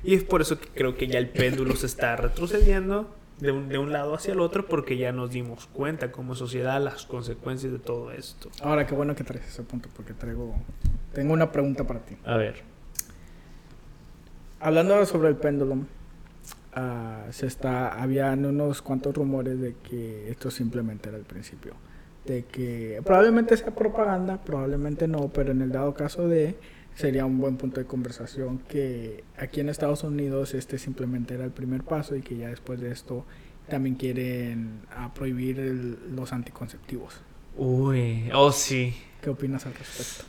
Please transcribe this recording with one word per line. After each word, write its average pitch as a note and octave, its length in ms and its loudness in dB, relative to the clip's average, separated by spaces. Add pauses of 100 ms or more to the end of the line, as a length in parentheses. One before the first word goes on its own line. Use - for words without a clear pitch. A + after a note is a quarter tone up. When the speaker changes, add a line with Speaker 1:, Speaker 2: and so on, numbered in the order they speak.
Speaker 1:
Y F#3 100 8
es F#3+ 80 6
por F3 180 4
eso D3+ 200 2
que - 80 -14
creo B2+ 280 0
que C3+ 120 -2
ya B2+ 100 2
el B2 100 2
péndulo C3 460 2
se - 120 -2
está A#2+ 280 0
retrocediendo G3 960 4 (280)
de C#3 100 2
un, C#3 180 -2
de C3+ 100 0
un C#3+ 140 0
lado D3 220 0
hacia F#3+ 180 -4
el F#3+ 80 2
otro, F3 280 2
porque C3+ 280 0
ya B2 140 0
nos B2 220 -4
dimos A#2+ 400 -6
cuenta C#3 400 -2
como B2+ 240 -8
sociedad C3 440 -2
las - 240 -2
consecuencias B2+ 680 -6
de B2 80 -6
todo A#2+ 320 -6
esto. - 360 -14 (140)
Speaker 2:
Ahora, D3 240 4
qué C#3+ 80 -2
bueno C#3+ 220 0
que B2+ 80 -6
traes B2+ 240 -8
ese - 160 -10
punto, A#2+ 320 -8
porque A#2 180 -14
traigo... A#2 400 -6 (580)
Tengo C#3+ 200 2
una D#3+ 180 6
pregunta C#3 340 2
para A#2+ 140 -2
ti. G2+ 160 -12 (100)
Speaker 1:
A A2+ 120 2
ver. G#2+ 260 0 (2000)
Speaker 2:
Hablando F#3 460 8
sobre D#3+ 240 4
el C#3+ 60 4
péndulo, C#3 420 2 (960)
ah, A2+ 560 -6
se C3 160 -4
está, B2+ 540 0
habían C3+ 440 2
unos C#3+ 380 2
cuantos C#3 320 0
rumores C3 460 0
de B2 140 -4 (140)
que A2+ 420 -8
esto B2 200 -6
simplemente A2+ 580 -4
era G#2+ 100 -10
el G2+ 60 -12
principio. - 500 -14 (500)
De B2 200 -4
que A#2 600 -6
probablemente A3+ 520 8
sea A3+ 180 -4
propaganda, G3 680 2
probablemente C#3+ 640 0
no, D3+ 200 0
pero C#3 240 2
en C3 100 4
el C3 100 0
dado C#3 220 0
caso E3+ 340 0
de, E3 280 4 (380)
sería C3 300 2
un C3 140 2
buen C3 180 2
punto C3 220 -4
de B2+ 80 -4
conversación B2+ 720 -6 (100)
que B2 540 -4 (160)
aquí C3+ 220 -4
en C#3+ 80 0
Estados D3 340 0
Unidos C#3 520 0
este C3 240 -4
simplemente B2 560 -4
era B2+ 100 -6
el B2+ 80 -6
primer C3 320 -4
paso D3+ 320 -2
y C3 60 -4
que B2 140 -8
ya A#2 120 -8
después B2 320 -8
de B2 100 -6
esto B2 340 -8 (440)
también C3+ 260 0
quieren, B2 840 -4 (100)
ah, A#2+ 240 -10
prohibir C3 460 -2
el, B2+ 560 -4
los B2+ 160 -6
anticonceptivos. - 880 -10 (360)
Speaker 1:
Uy, B2+ 800 2
oh C#3 160 10
sí. B2+ 460 0 (260)
Speaker 2:
¿Qué D3 80 -2
opinas C3 360 -4
al B2 80 -10
respecto? - 540 -10